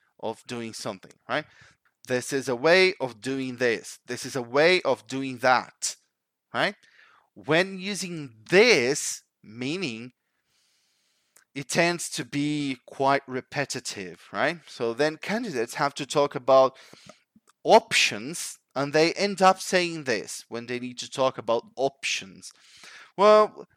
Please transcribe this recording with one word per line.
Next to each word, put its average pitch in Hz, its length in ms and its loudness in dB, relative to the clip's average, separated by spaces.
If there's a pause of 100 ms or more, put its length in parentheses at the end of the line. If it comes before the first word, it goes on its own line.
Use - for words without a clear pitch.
(200)
of - 260 -8
doing 117 280 -8
something, - 440 -12 (100)
right? 143 180 -4 (600)
This 127 260 -4
is 135 160 -2
a 123 80 -2
way 175 440 4
of 120 200 -8
doing 127 360 -6
this. 117 500 -2
This - 180 -10
is 131 120 -8
a 123 60 -4
way 151 400 2
of - 240 -2
doing 135 320 -8
that, - 580 0 (580)
right? 165 220 -2 (580)
When 185 440 0
using 175 680 -10
this 160 720 4 (200)
meaning, 123 680 -8 (1400)
it 139 140 -10
tends 170 420 0
to 147 140 -8
be 143 640 -4
quite 139 420 0
repetitive, 123 1040 -10
right? 143 360 -2
So 117 260 -6
then 151 240 0
candidates 180 560 -4
have 143 220 -2
to 147 100 -8
talk 143 280 0
about 131 440 4 (840)
options, - 960 2 (160)
and 139 180 -4
they 156 220 4
end 196 280 -2
up 185 180 4
saying 170 440 -2
this - 440 -4
when 117 180 -10
they 123 140 -6
need 123 180 -12
to 120 120 -12
talk 131 280 -2
about 117 380 -2
options. - 760 -6 (640)
"Well, 208 600 6